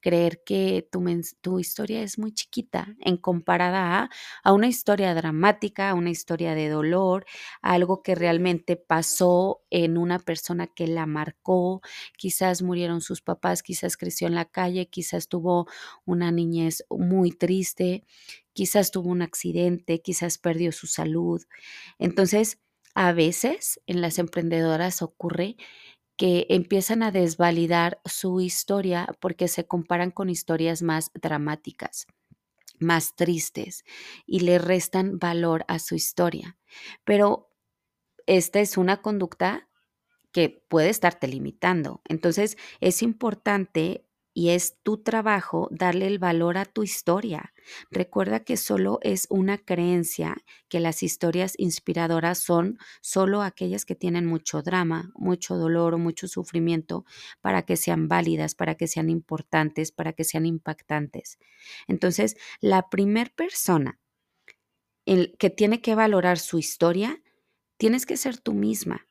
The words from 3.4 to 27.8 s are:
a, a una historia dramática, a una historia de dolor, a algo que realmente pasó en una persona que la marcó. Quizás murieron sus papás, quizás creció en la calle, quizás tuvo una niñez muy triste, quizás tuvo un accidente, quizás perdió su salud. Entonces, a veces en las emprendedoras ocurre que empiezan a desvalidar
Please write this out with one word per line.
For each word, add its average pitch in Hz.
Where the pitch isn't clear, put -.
a, 254
a 196
una 214
historia 202
dramática, 196
a 190
una 175
historia 165
de 156
dolor, 180
a -
algo 180
que 185
realmente 170
pasó 180
en 170
una 175
persona 175
que 170
la 165
marcó. 180
Quizás 185
murieron 175
sus -
papás, -
quizás 180
creció 175
en 170
la 170
calle, 180
quizás 170
tuvo 175
una 175
niñez 165
muy 180
triste, 185
quizás 190
tuvo 180
un 180
accidente, 170
quizás 170
perdió 170
su -
salud. 170
Entonces, 196
a 180
veces 175
en 180
las 170
emprendedoras 165
ocurre 175
que 175
empiezan 190
a 220
desvalidar 170